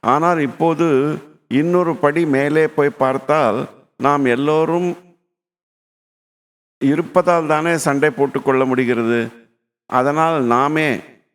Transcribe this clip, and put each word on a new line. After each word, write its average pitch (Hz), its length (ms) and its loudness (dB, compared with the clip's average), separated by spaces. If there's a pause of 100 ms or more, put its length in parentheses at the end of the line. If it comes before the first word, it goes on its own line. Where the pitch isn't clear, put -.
ஆனால் 160 360 2
இப்போது 160 460 0 (640)
இன்னொரு 170 440 0
படி 147 300 0
மேலே 147 420 0
போய் 143 320 -2
பார்த்தால், 131 600 0 (400)
நாம் 143 260 0
எல்லோரும் 156 640 0 (1900)
இருப்பதால் 170 680 0
தானே 156 300 0
சண்டை 143 320 0
போட்டுக்கொள்ள 131 560 0
முடிகிறது. 120 540 0 (680)
அதனால் 151 560 0
நாமே 143 440 0 (460)